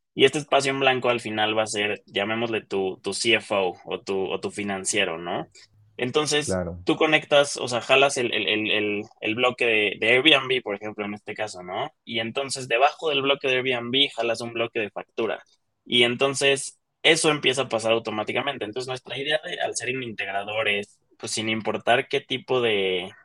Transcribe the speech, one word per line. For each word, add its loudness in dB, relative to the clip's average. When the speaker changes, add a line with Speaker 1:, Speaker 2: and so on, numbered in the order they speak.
Speaker 1:
Y 6
este 2
espacio 0
en -4
blanco 2
al 0
final 0
va 4
a -2
ser, -4
llamémosle -2
tu, -4
tu -6
C 2
F -2
O 0
o -6
tu, -2
o -4
tu -6
financiero, -2
¿no? -6
Entonces, 0
Speaker 2:
Claro. -2
Speaker 1:
tú 2
conectas, 4
o -4
sea, -2
jalas 4
el, 0
el, -2
el, 0
el, 0
el -2
bloque 0
de, 2
de 2
Airbnb, 4
por -6
ejemplo, -8
en -6
este -12
caso, -8
¿no? -6
Y -6
entonces, -6
debajo 2
del 0
bloque 0
de 2
Airbnb, 0
jalas -2
un -8
bloque -4
de -4
factura. -6
Y 4
entonces, 0
eso 4
empieza 2
a -4
pasar 0
automáticamente. -2
Entonces, -6
nuestra -10
idea -2
de, -8
al -2
ser -4
integradores, -4
pues, -8
sin -2
importar 2
qué -2
tipo -2
de, 0